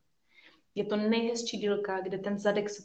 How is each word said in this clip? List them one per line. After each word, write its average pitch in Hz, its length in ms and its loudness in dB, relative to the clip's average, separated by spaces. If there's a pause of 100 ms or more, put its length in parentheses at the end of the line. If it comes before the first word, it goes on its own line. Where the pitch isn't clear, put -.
(760)
Je 202 100 0
to 208 120 0
nejhezčí 226 640 0
dílka, 196 420 0
kde 190 180 -4
ten 202 200 -2
zadek 202 320 2
se - 140 -12